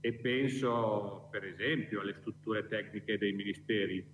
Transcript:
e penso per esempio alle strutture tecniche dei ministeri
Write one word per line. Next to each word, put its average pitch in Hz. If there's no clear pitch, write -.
e 117
penso 117
per 101
esempio 104
alle 101
strutture 107
tecniche 104
dei 101
ministeri 98